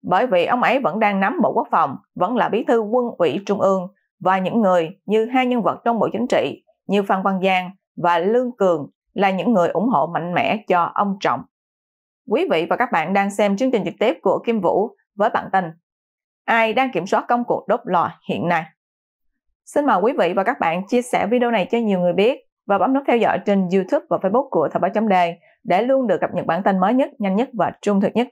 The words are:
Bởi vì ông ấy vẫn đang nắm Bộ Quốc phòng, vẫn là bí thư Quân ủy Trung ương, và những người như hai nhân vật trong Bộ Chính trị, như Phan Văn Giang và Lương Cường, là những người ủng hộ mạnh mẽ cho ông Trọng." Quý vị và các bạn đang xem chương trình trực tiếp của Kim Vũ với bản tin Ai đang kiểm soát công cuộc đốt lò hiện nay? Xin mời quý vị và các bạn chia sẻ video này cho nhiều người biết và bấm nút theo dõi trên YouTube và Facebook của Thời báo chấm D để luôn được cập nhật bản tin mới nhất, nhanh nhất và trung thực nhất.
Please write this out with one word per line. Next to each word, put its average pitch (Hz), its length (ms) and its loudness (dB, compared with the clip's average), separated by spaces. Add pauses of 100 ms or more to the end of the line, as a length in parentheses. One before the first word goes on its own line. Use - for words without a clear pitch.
Bởi 190 240 0
vì - 180 2
ông 247 180 0
ấy 226 160 2
vẫn 202 200 -2
đang 202 200 2
nắm 190 240 0
Bộ 135 100 0
Quốc - 180 0
phòng, 156 260 0 (180)
vẫn 202 200 -2
là 170 140 2
bí 202 140 -2
thư 233 160 2
Quân 226 260 0 (120)
ủy 165 280 0
Trung 202 160 -2
ương, 190 260 0 (360)
và 185 140 2
những 190 240 0
người 180 280 2 (160)
như 220 200 2
hai 254 200 0
nhân 247 160 0
vật 160 240 -2
trong 233 140 0
Bộ 147 120 0
Chính 240 160 -4
trị, 139 360 -2 (240)
như 196 160 0
Phan 190 200 -2
Văn 190 200 0
Giang 185 280 0 (320)
và 170 160 2
Lương 240 380 0
Cường, 170 300 0 (260)
là 196 160 2
những 190 240 0
người 175 160 4
ủng 202 200 0
hộ 156 240 2
mạnh 170 200 -4
mẽ 160 240 0 (100)
cho 175 280 0
ông 202 240 -2
Trọng." 123 220 -2 (920)
Quý 320 200 0
vị 170 180 0
và 180 60 2
các 247 160 -2
bạn 170 220 -2
đang 196 160 0
xem 202 280 0
chương 262 140 0
trình 208 140 0
trực 165 140 -6
tiếp 247 220 0
của 165 240 0
Kim 226 160 -2
Vũ 180 340 0 (200)
với 202 140 0
bản - 240 -6
tin 190 120 0 (800)
Ai 226 280 2
đang 254 180 0
kiểm 180 160 -4
soát 220 200 0
công 240 200 0
cuộc - 200 -2
đốt 226 160 2
lò 170 280 0 (180)
hiện 135 180 -2
nay? 170 160 0 (1000)
Xin - 200 -2
mời 226 160 2
quý 233 160 2
vị 185 160 0
và 190 100 -2
các - 160 -2
bạn 175 280 -2
chia 247 140 0
sẻ 185 260 -2
video 240 240 2
này 202 200 0
cho 233 60 0
nhiều 208 220 0
người 180 140 2
biết 214 260 2 (280)
và 202 100 2
bấm 262 160 2
nút 277 140 0
theo 247 100 2
dõi 190 280 2
trên 196 280 2
YouTube 196 360 0
và 226 80 0
Facebook 226 320 0
của 156 220 0
Thời 170 80 -2
báo 180 140 0
chấm 220 140 0
D 202 60 2 (500)
để 180 180 0
luôn 262 260 0
được 175 140 2
cập - 120 -4
nhật 143 120 -4
bản 165 180 -2
tin 196 160 2
mới 196 140 2
nhất, 269 160 2 (100)
nhanh 190 160 0
nhất 247 180 0
và 175 180 -2 (100)
trung 202 200 2
thực 202 140 0
nhất. 240 160 0